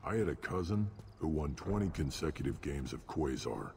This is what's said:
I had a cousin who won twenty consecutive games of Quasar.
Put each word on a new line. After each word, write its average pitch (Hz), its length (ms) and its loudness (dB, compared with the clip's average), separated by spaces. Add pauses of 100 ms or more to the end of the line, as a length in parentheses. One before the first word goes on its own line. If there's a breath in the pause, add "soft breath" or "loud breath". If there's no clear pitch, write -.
I 98 140 -2
had 110 120 4
a 76 60 2
cousin 92 560 0 (280)
who 80 100 0
won 76 260 2
twenty 98 360 2
consecutive 73 720 0
games 69 300 -2
of - 140 -8
Quasar. 62 720 -2